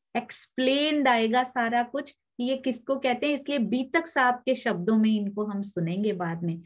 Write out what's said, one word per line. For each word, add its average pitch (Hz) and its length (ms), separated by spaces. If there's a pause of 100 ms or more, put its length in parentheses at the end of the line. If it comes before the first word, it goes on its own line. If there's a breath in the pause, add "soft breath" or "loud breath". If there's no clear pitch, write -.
(180)
explained 277 920
आएगा 233 380
सारा 240 400
कुछ 277 260
कि - 320
ये 262 140
किसको 262 400
कहते 262 300
हैं, 294 60
इसलिए 285 260
बीतक 254 480
साहब 247 380
के 254 100
शब्दों 208 420
में 220 140
इनको 208 340
हम 202 180
सुनेंगे 196 520
बाद 170 280
में। 165 220